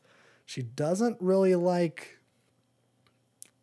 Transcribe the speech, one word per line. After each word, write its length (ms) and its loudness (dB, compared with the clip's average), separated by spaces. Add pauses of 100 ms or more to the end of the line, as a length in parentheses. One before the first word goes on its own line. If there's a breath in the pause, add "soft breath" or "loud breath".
(440 soft breath)
She 180 -12
doesn't 580 -2
really 340 4
like, 640 -2 (1400)